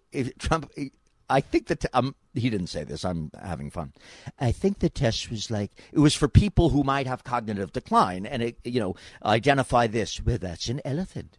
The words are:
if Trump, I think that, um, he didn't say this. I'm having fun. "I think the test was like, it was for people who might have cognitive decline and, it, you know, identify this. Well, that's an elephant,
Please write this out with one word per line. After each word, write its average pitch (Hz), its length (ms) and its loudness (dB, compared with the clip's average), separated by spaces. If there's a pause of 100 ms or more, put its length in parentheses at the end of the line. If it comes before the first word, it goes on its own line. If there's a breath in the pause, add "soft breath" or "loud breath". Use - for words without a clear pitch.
(120)
if 131 260 -4
Trump, - 320 -2 (600)
I 135 100 6
think - 280 -2
that, - 260 -2
um, 127 220 2 (200)
he 123 140 0
didn't 92 180 -2
say 78 160 -8
this. 76 220 -8
I'm 82 260 -4 (100)
having 71 300 -8
fun. 76 220 -10 (460 loud breath)
"I 123 120 2
think - 280 0
the 170 100 2
test - 420 -2
was 107 180 -8
like, 104 220 -4 (220 soft breath)
it 151 60 2
was 147 160 8
for 147 120 0
people 180 420 6
who 135 140 2
might 135 240 0
have 127 160 -6
cognitive 107 480 -4
decline 110 540 0
and, 120 180 -4
it, 120 220 -6
you 123 160 -2
know, 95 140 -2 (280 soft breath)
identify 120 640 4
this. 107 360 -4
Well, 123 140 0
that's 87 300 -6
an 127 180 -4
elephant, 143 540 -6